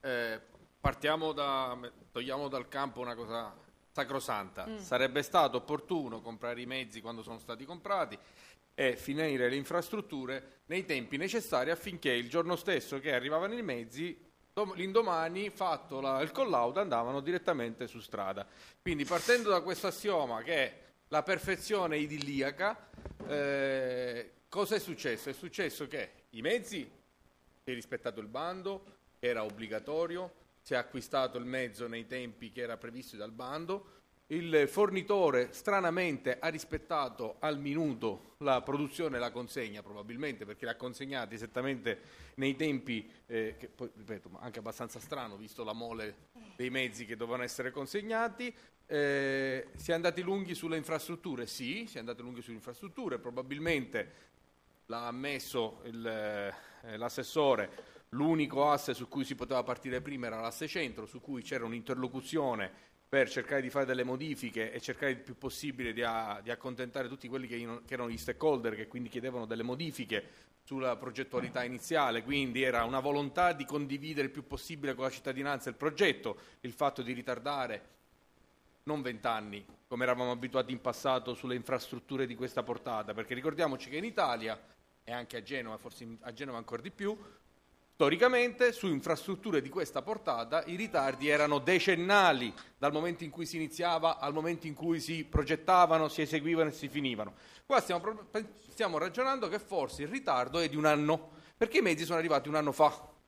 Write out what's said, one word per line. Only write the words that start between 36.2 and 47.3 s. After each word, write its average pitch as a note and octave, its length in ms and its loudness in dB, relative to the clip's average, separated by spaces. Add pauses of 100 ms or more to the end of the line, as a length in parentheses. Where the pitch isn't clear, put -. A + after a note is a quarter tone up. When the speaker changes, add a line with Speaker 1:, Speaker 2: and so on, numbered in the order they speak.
Speaker 1:
ha - 80 -2
rispettato C#3+ 920 -4
al D3+ 180 0
minuto C#3 800 -2
la C3+ 240 4
produzione C#3+ 540 -2
e - 20 0
la A#2+ 140 -2
consegna, A2+ 500 -6
probabilmente A2 600 -8
perché G#2 220 -10
l'ha A#2 100 -4
consegnata B2+ 580 -6
esattamente A#2+ 640 -2 (360)
nei C3+ 200 2
tempi, B2+ 560 -2 (160)
eh, A2+ 320 -2
che - 100 -14
poi, A#2+ 280 -10
ripeto, G#2 320 -12
ma F2 100 -16
anche A2+ 220 -10
abbastanza A2+ 400 -8
strano A#2 360 -8
visto A2 280 -10
la G#2+ 80 -4
mole A2+ 560 -8 (260)
dei B2+ 160 -4
mezzi B2 360 -2
che A2+ 100 -6
dovevano A#2 260 -4